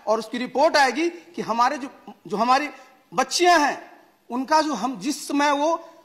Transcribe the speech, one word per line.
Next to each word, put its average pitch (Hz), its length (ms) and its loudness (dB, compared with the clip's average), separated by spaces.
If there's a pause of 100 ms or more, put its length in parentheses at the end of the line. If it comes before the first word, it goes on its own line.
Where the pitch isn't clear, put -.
और 220 120 2
उसकी 220 180 -8
report 254 400 2
आएगी 285 320 2
कि - 320 -14
हमारे 220 360 0
जो, 254 120 -12 (380)
जो 175 100 -6
हमारी 262 320 2 (440)
बच्चियां 339 480 4
हैं 254 300 -2 (380)
उनका 262 320 0
जो 302 120 -2
हम 233 260 -6
जिस 247 280 -6
समय 294 240 0
वो 320 380 -2 (160)